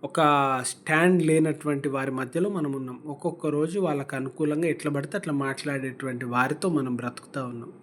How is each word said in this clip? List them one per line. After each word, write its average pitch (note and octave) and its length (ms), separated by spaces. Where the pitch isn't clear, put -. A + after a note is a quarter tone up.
ఒక D#3 160
స్టాండ్ E3+ 560
లేనటువంటి D3+ 640
వారి C3+ 220
మధ్యలో C3 400
మనం D3 220
ఉన్నాం. B2+ 340
ఒక్కొక్క D#3 400
రోజు D#3 340
వాళ్ళకు C#3+ 360
అనుకూలంగా D3+ 520
ఎట్లా D3+ 240
పడితే C#3+ 260
అట్లా E3 140
మాట్లాడేటువంటి C3+ 920
వారితో C3 440
మనం C3 280
బ్రతుకుతూ B2 480
ఉన్నాం. A#2 280